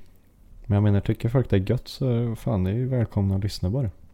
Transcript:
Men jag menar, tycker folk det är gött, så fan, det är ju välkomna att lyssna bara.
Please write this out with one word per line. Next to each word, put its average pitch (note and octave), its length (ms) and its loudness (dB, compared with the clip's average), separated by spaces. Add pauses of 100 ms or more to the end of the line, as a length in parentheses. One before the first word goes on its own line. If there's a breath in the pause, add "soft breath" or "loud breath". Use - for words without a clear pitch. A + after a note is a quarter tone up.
(680 soft breath)
Men G2+ 100 2
jag G2+ 60 4
menar, G2+ 180 4
tycker A2+ 280 -2
folk A#2+ 220 0
det G#2+ 60 4
är F#2+ 140 0
gött, B2+ 180 -2
så A#2+ 480 -2
fan, G#2 280 -2
det F#2 60 0
är G2+ 40 0
ju B2+ 140 -2
välkomna G#2+ 480 0
att G2 60 -2
lyssna F#2+ 280 -2
bara. A#2+ 200 -2 (240)